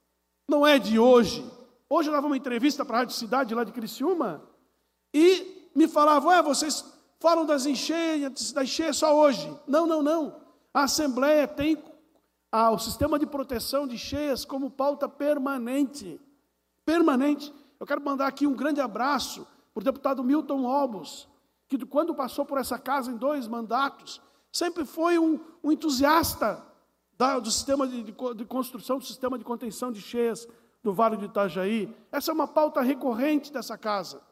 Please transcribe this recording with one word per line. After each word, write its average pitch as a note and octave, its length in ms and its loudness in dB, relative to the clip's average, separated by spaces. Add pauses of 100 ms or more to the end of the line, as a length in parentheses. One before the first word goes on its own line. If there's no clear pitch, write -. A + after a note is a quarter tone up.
(480)
Não D4 160 4
é D4 140 8
de A3 220 2
hoje. A#3+ 440 6 (440)
Hoje D4+ 220 2
eu - 20 -2
dava D4 160 0
uma C#4 80 0
entrevista B3+ 480 -2
pra A3 140 -2
Rádio B3 180 -2
Cidade, A3+ 400 -2
lá A#3+ 80 0
de A3+ 80 -12
Criciúma, B3 680 -4 (720)
e E4+ 640 2
me D4+ 140 6
falavam, D4+ 420 4
"Ué, F4+ 120 8
vocês D4 420 -2 (340)
falam E4 260 4
das C#4+ 220 0
enchentes, D4 840 -2
das C4+ 160 -2
cheias D#4+ 300 -2
só D4+ 180 4
hoje." C#4+ 360 4 (140)
Não, D4+ 180 2
não, D#4+ 160 0
não. D4 380 -2 (340)
A C#4 120 2
Assembleia C#4+ 640 2
tem D4+ 340 -2 (720)
a, A3+ 180 4
o G#3+ 80 0
sistema D4 400 -2
de D4 80 0
proteção C4+ 640 -4
de A#3 100 -8
cheias C#4+ 460 -4
como C#4 260 -6
pauta C#4 380 -2
permanente. C4+ 1120 -4 (640)
Permanente. D4 680 2 (280)
Eu - 60 -12
quero C#4+ 140 -4
mandar C#4 280 -2
aqui C#4 180 -2
um C#4 80 2
grande C#4 260 -2
abraço B3+ 680 -4 (280)
pro G#3+ 80 -8
deputado C4+ 400 -2
Milton C#4 400 0
Olmos, B3 680 -4 (380)
que C#4 100 -4
do, B3+ 120 -6
quando D#4+ 260 0
passou C#4+ 300 -4
por C#4 120 -4
essa B3+ 220 -2
casa C4 320 -2
em A#3+ 60 -8
dois C4 320 -2
mandatos, A#3 720 -4 (320)
sempre E4+ 320 -2
foi E4 340 0
um, D#4+ 220 2 (200)
um C#4+ 120 0
entusiasta C#4+ 920 0 (540)
da, C4 220 2
do A3 100 -6
sistema C#4 380 0
de, B3 160 -8
de G#3+ 80 -14
co-, B3 200 -8
de A3+ 120 -10
construção B3 540 -6
do - 60 -12
sistema B3+ 320 -6
de A3 80 -12
contenção B3 460 -8
de G#3 100 -10
cheias A#3 460 -4 (380)
do G#3 80 0
Vale A3 240 2
do G3+ 80 -8
Itajaí. G3 680 -2 (200)
Essa C#4+ 180 -4
é D#4+ 40 -2
uma D#4 120 0
pauta D4+ 340 0
recorrente C4+ 720 0
dessa A3+ 240 -8
casa. G3+ 440 -6 (120)